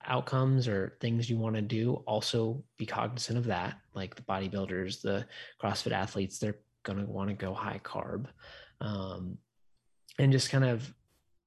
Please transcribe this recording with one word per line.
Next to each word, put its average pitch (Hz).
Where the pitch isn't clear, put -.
outcomes 131
or 98
things 117
you 117
wanna 110
do, 113
also 113
be 110
cognizant 117
of 120
that. 90
Like 95
the -
bodybuilders, 95
the 101
CrossFit 107
athletes, 98
they're 107
gonna 101
wanna 101
go 95
high 101
carb, -
um, 95
and 139
just 131
kind 135
of 123